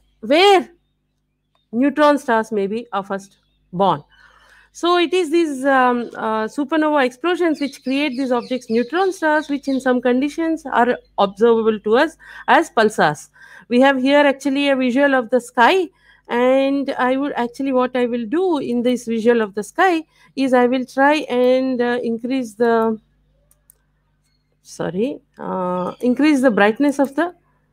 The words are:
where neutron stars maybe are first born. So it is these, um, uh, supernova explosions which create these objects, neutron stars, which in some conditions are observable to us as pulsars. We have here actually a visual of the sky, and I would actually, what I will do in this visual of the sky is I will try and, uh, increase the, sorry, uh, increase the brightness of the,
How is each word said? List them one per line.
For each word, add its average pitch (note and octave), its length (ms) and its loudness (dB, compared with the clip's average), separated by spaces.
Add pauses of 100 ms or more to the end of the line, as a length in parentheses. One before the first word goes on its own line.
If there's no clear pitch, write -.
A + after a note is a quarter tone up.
(200)
where D#4+ 480 4 (1040)
neutron C#4+ 460 2
stars A3+ 340 -2
maybe G#3 400 -4
are G3 120 -6
first G3 340 -10 (340)
born. F3 320 0 (680)
So F4 260 0
it E4+ 140 0
is F4+ 180 0
these, D4+ 340 -2
um, B3 500 2
uh, A3 300 -4
supernova D4 600 -2
explosions D#4+ 560 -2
which C#4 220 -8
create C4+ 340 -4
these C4 140 -4
objects, A#3+ 400 -4
neutron D4+ 420 0
stars, D4+ 360 -2
which C#4+ 180 -6
in C4+ 140 -2
some B3+ 200 0
conditions D4 680 -2
are A#3+ 300 0 (220)
observable G#3+ 640 2
to G#3+ 160 0
us D#4 200 0 (300)
as D4+ 240 2
pulsars. G3+ 580 0 (400)
We A#3+ 120 2
have C4+ 200 4
here C#4+ 240 4
actually C#4 440 0
a C#4 80 2
visual C4 380 2
of B3+ 160 -2
the B3+ 100 2
sky, D4 480 2 (400)
and C4+ 680 0
I B3+ 180 0
would C#4 160 -4
actually, A#3+ 400 -4
what B3+ 240 0
I B3 100 0
will A#3+ 200 -4
do E4 320 -2
in A#3+ 240 -4
this A#3+ 240 -2
visual A3+ 340 0
of G3+ 140 -4
the G#3 100 -6
sky E4+ 400 0 (320)
is B3+ 180 0
I B3 120 6
will B3+ 180 0
try C#4 300 2 (140)
and, B3+ 520 0
uh, A#3+ 220 -2
increase A#3 520 -6
the, A3+ 460 0 (1600)
sorry, F#3 580 -6 (180)
uh, F3+ 600 -6
increase C4+ 400 0
the C4 100 4
brightness A3 480 0
of C#4 180 -2
the, F4 180 -4 (380)